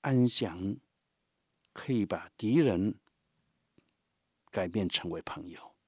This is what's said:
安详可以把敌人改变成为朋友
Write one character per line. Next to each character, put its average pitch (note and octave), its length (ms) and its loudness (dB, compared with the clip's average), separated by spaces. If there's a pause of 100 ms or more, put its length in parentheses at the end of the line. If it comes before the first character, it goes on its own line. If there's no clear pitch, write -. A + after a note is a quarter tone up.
安 B2+ 280 4
详 G2 500 -2 (920)
可 - 200 -6
以 G#2+ 140 2
把 - 300 -4
敌 A2 180 0
人 G#2+ 460 4 (1500)
改 F#2 160 -2
变 F#2 200 0
成 - 220 -4
为 E2 120 -6
朋 - 260 -12
友 - 260 -20 (140)